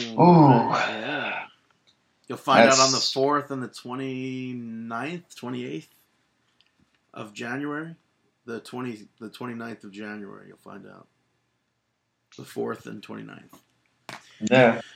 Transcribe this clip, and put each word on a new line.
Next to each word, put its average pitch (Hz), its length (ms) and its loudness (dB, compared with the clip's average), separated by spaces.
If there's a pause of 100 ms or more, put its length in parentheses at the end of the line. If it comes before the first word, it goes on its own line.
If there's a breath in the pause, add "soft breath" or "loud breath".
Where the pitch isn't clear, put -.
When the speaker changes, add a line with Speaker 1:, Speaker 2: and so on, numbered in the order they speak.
(200)
Speaker 1:
Ooh. 151 500 8
Speaker 2:
Yeah. 120 760 -4 (840)
You'll 123 100 -10
find 127 300 6
out 135 100 6
on 131 140 6
the 131 60 0
Speaker 1:
That's - 140 -2
Speaker 2:
fourth 143 380 0
and 135 120 -6
the 113 60 -10
twenty-ninth, 127 1700 -10
twenty-eighth 127 540 -10 (1300)
of 110 180 -16
January. 143 640 -10 (520)
The 117 140 -10
twenty, 120 480 -12 (100)
the 110 100 -14
twenty-ninth 117 560 -14
of 101 80 -18
January, 101 560 -14
you'll 95 80 -20
find 98 300 -20
out. 98 200 -20 (1300)
The - 80 -18
fourth 117 420 -8
and 110 160 -14
twenty-ninth. 107 580 -18 (880 soft breath)
Speaker 1:
Yeah. 120 300 6 (140 loud breath)